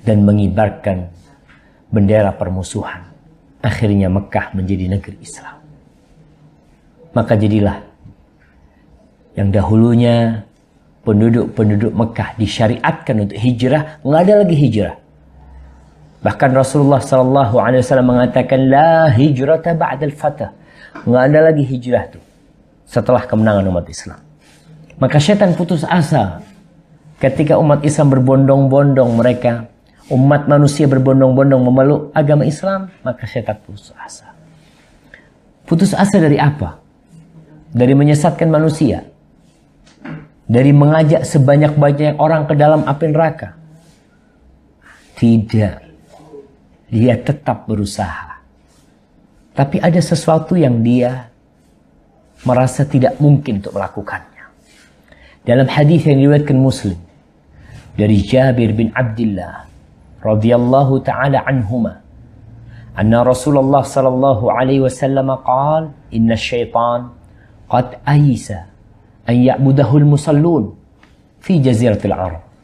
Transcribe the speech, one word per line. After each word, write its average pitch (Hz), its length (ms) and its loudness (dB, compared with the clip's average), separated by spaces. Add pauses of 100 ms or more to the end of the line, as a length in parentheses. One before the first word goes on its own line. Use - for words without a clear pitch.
dan 104 160 2
mengibarkan 101 880 -2 (800)
bendera 104 400 2
permusuhan. 92 800 -10 (480)
Akhirnya 101 480 -2
Mekah 98 480 -6
menjadi 92 320 -4
negeri 98 320 -8
Islam. - 380 -20 (1600)
Maka 113 160 -2
jadilah 104 480 0 (1500)
yang 98 160 -2
dahulunya 113 960 2 (560)
penduduk-penduduk 110 880 0
Mekah 113 480 -6
disyariatkan 113 880 -2
untuk 101 160 -10
hijrah, 127 640 -2
nggak 151 160 2
ada 190 120 4 (120)
lagi 170 80 0
hijrah. 107 420 0 (1300)
Bahkan 131 320 0
Rasulullah 135 480 2
sallallahu 131 560 0
alaihi 123 240 2
wasallam 123 320 0
mengatakan, 127 560 0
"La 160 400 4
hijrata 143 640 0
ba'dal 151 400 -4
fatah." - 400 -8 (560)
Nggak 123 140 2 (100)
ada 151 60 6 (100)
lagi 147 160 0
hijrah 120 380 -4 (100)
tuh - 80 -20 (640)
setelah 120 400 -2
kemenangan 110 480 0
umat 85 160 -4
Islam. - 320 -18 (800)
Maka 135 160 -2
setan 190 400 0
putus 175 320 -4
asa 135 560 -2 (720)
ketika 147 400 0
umat 147 240 2
Islam 147 320 2
berbondong-bondong 135 1040 2
mereka, 120 480 -2 (480)
umat 143 320 2
manusia 147 400 2
berbondong-bondong 135 800 2
memeluk 131 360 2 (120)
agama 147 320 2
Islam, 190 560 -6
maka 123 240 -10
setan 110 400 -8
putus - 320 -20
asa. - 360 -20 (1300)
Putus 170 320 0
asa 202 240 0
dari 147 160 2
apa? 143 400 -4 (880)
Dari 123 260 2
menyesatkan 147 540 2
manusia, 151 580 0 (1400)
dari 131 240 2
mengajak 151 560 2
sebanyak-banyak 147 880 2
orang 156 300 0
ke 151 80 0
dalam 151 320 2
api 147 240 -4
neraka. 156 420 -2 (1700)
Tidak. 110 560 0 (1120)
Dia 113 320 0
tetap - 480 -6
berusaha. 104 720 -8 (1120)
Tapi - 320 -2
ada 170 160 2
sesuatu 160 560 -2
yang 131 240 0
dia 123 480 -2 (1200)
merasa 127 400 0
tidak 131 320 0
mungkin 143 400 2
untuk - 160 -12
melakukannya. - 720 -12 (960)
Dalam 127 240 2
hadis 151 400 2
yang 135 160 4
diriwayatkan 147 320 2
Muslim 127 400 -2 (1040)
dari 107 240 2
Jabir 123 480 2
bin 110 240 -4
Abdullah 110 720 -6 (560)
radhiyallahu 120 800 2
taala 135 400 -2
anhuma, 120 560 -4 (960)
anna 113 320 2
Rasulullah 135 560 0
sallallahu 131 640 0
alaihi 131 400 0
wasallam 135 400 -4 (160)
qaal, 151 480 -2 (240)
"Inna 113 240 0
syaitan 120 720 -4 (560)
qad 120 400 -4
aisa 135 640 -2 (560)
an 120 80 0
ya'budahul 135 720 2
musallun 147 640 0 (720)
fi 180 160 0
jaziratil 113 560 0
Arab." 87 320 -8 (160)